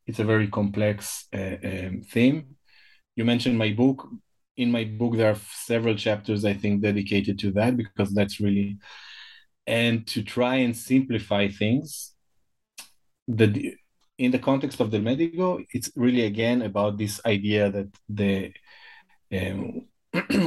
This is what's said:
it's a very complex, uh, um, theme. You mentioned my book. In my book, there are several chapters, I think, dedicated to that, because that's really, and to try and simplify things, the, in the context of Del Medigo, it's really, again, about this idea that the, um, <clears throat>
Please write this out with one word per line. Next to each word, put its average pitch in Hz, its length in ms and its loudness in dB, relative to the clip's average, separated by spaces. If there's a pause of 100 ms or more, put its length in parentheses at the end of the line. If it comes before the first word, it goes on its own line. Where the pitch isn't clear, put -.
it's 120 120 -6
a 110 40 0
very 110 240 2
complex, 104 880 -2
uh, 95 280 -6
um, 95 460 -6
theme. 135 460 2 (600)
You 113 80 0
mentioned 120 320 2
my 110 160 2
book. 131 340 2 (480)
In 120 160 0
my 117 140 0
book, 110 320 -2
there 110 140 6
are 104 60 -2 (280)
several 117 300 2
chapters, 107 500 0
I 101 80 2
think, 101 280 0
dedicated 101 580 0
to 101 140 0
that, 113 220 2
because 104 380 -2
that's 101 260 0
really, 101 380 0 (920)
and 113 400 2
to 110 160 -4
try 123 320 0
and 120 220 2
simplify 117 720 2
things, 117 640 -2 (1120)
the, 107 480 2 (420)
in 127 140 2
the 127 80 2
context 135 400 -2
of 110 120 0
Del 104 100 0
Medigo, 165 680 -2
it's - 260 -6
really, 123 240 4
again, 113 400 0
about 104 360 0
this 107 280 -4
idea 104 440 2
that 98 200 -4 (180)
the, 98 460 -2 (800)
um, 95 540 -6 (260)
<clears throat> 180 160 -2 (180)